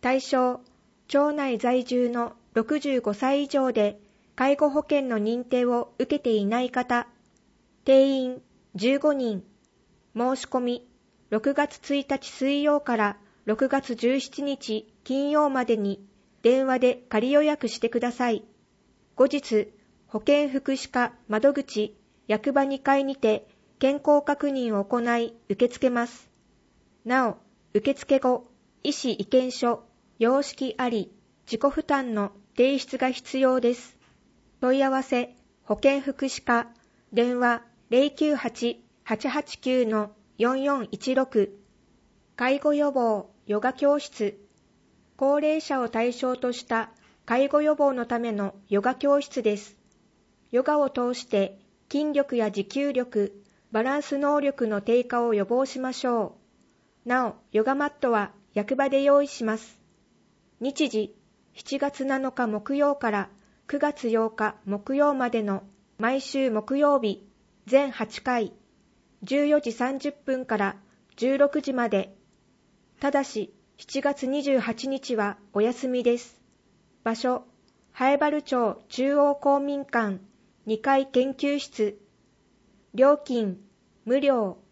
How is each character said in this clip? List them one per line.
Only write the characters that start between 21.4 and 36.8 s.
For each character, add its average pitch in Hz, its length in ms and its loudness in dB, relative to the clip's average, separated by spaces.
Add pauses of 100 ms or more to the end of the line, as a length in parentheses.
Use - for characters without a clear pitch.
口、 240 420 -4 (340)
役 214 260 0
場 277 100 4
二 277 160 -4
階 277 240 2
に 269 100 -4
て、 214 320 0 (320)
健 269 180 2
康 294 280 4
確 294 220 -2
認 247 320 -2
を 196 60 0
行 240 160 -2 (180)
い、 233 160 -4 (160)
受 220 180 2
け 247 40 -2
付 - 160 0
け - 20 4
ま 240 160 -2
す。 - 240 -20 (720)
な 247 240 2
お、 196 80 -6 (380)
受 214 180 2
付 269 280 2
後、 254 300 -2 (320)
医 285 120 -2
師 240 180 -4
意 196 140 -4
見 254 240 2
書、 240 340 -2 (340)
様 254 220 2
式 269 380 -6
あ 247 100 -2
り、 226 240 -4 (320)
自 226 140 -6
己 277 120 2
負 302 120 -4
担 262 320 -2
の 202 180 -4 (240)
提 262 220 4
出 - 180 -8
が 254 140 -2
必 - 280 -8
要 254 220 2
で 240 140 2
す。 - 240 -20 (640)
問 254 160 2
い 277 40 4
合 269 60 2
わ 269 140 0
せ、 247 340 -4 (280)
保 208 120 -2
健 269 240 4
福 269 260 -6
祉 - 160 -8
課、 233 260 0 (440)